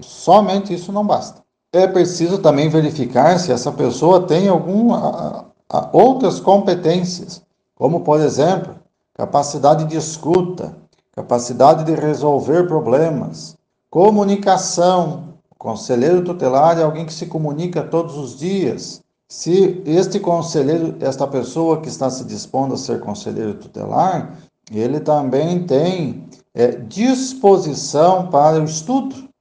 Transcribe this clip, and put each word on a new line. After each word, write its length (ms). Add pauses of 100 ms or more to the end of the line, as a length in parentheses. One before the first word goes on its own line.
Somente 720
isso 180
não 140
basta. 340 (320)
É 140
preciso 500
também 320
verificar 720
se 120
essa 220
pessoa 540
tem 220
algum, 440
a, 540 (240)
a, 200
outras 480
competências, 1040 (320)
como, 260
por 200
exemplo, 540 (400)
capacidade 720
de 100
escuta, 800 (360)
capacidade 720
de 100
resolver 720
problemas, 880 (320)
comunicação. 1400 (200)
O 60
conselheiro 640
tutelar 560
é 40
alguém 240
que 80
se 120
comunica 560
todos 360
os 200
dias. 640 (240)
Se 600
este 340
conselheiro, 800
esta 260
pessoa 540
que 80
está 220
se 140
dispondo 500
a 20
ser 240
conselheiro 540
tutelar, 840 (340)
ele 300
também 640
tem, 640 (260)
é, 140
disposição 1600
para 320
o 40
estudo, 520 (240)